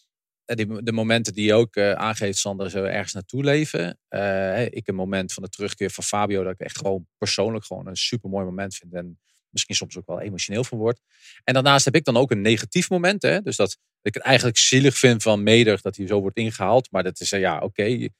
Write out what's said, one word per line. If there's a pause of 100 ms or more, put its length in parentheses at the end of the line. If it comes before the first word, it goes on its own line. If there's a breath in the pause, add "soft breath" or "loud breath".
(460)
en
die,
de
momenten
die
je
ook,
eh,
aangeeft,
Sander,
zo
ergens
naartoe
leven.
Eh,
hè,
ik
een
moment
van
de
terugkeer
van
Fabio,
dat
ik
echt
gewoon (100)
persoonlijk
gewoon
een
supermooi
moment
vind.
En (300)
misschien
soms
ook
wel
emotioneel
van
word. (440 soft breath)
En
daarnaast
heb
ik
dan
ook
een
negatief
moment.
Hè?
Dus
dat (240)
ik
het
eigenlijk
zielig
vind
van
Meder
dat
hij
zo
wordt
ingehaald.
Maar
dat
is,
eh,
ja,
oké. (120)